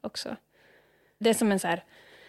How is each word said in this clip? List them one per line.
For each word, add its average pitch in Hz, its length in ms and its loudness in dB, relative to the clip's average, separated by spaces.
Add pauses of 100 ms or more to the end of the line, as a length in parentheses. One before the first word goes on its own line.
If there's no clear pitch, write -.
också. - 340 -10 (840)
Det 226 120 2
är 226 40 6
som 220 180 2
en 190 80 2
så 180 80 -6
här 175 160 -2 (460)